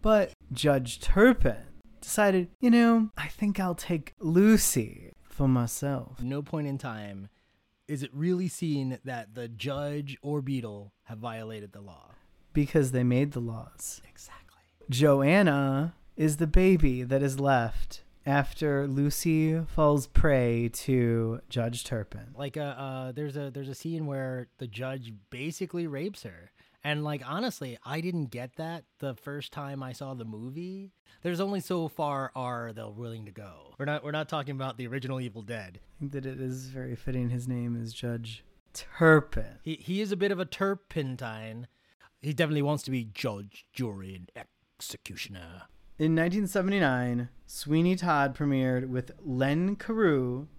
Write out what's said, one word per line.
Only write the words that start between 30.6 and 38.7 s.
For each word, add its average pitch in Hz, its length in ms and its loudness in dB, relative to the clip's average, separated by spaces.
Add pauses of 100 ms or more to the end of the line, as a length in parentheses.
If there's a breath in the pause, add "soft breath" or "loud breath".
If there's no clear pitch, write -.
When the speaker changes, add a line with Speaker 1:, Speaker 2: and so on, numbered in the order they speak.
Speaker 2:
There's 175 180 -2
only 196 200 -2
so 170 280 -4
far 139 460 -4
are 120 380 -6
they 110 100 -12
willing 110 440 -10
to 104 40 -16
go. 90 480 -18
We're 139 60 -4
not, 147 180 -2
we're 147 100 -6
not 156 160 -4
talking 143 260 -6
about 131 240 -6
the 127 80 -8
original 131 340 -6
Evil 113 220 -8
Dead. 101 360 -10 (180)
Speaker 1:
I - 40 -14
think 139 120 -8
that 135 140 -6
it 131 140 -8
is 131 280 -6
very 127 280 -8
fitting 127 320 -2
his 123 180 -4
name 120 340 -4
is 113 120 -8
Judge 117 520 -8 (280)